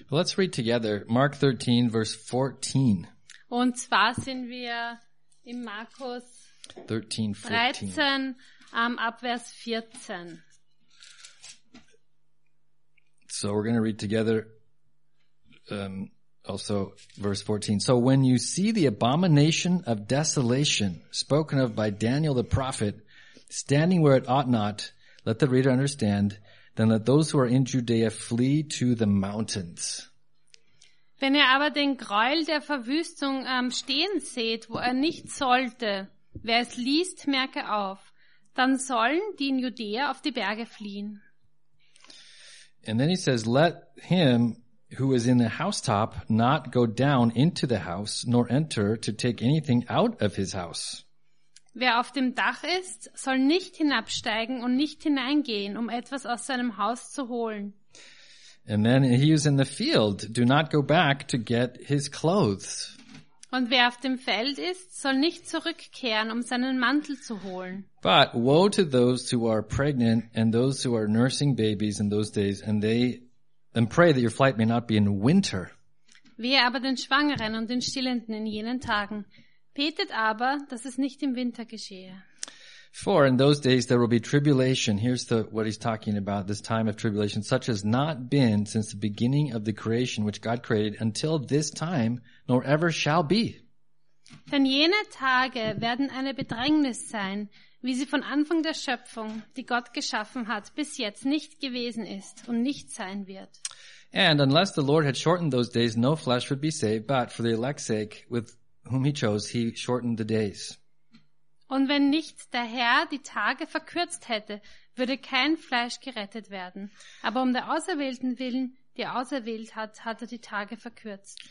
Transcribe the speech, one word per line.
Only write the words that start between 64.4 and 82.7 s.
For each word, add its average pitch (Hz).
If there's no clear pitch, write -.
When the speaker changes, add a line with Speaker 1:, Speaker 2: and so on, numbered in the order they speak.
Speaker 2:
ist, 359
soll 269
nicht 330
zurückkehren, 240
um 233
seinen 254
Mantel 269
zu 208
holen. 185
Speaker 1:
But 160
woe 143
to 202
those 127
who 117
are 107
pregnant 120
and 113
those 131
who 120
are 107
nursing 127
babies 107
in 104
those 104
days, 101
and 104
they, 127
and 113
pray 170
that 127
your 117
flight 135
may 110
not 117
be 110
in 101
winter. 135
Speaker 2:
Wehe 247
aber 247
den 262
Schwangeren 262
und 226
den 247
Stillenden 247
in 214
jenen 220
Tagen. 208
Betet 320
aber, 220
dass 240
es 262
nicht 277
im 269
Winter 240
geschehe. 190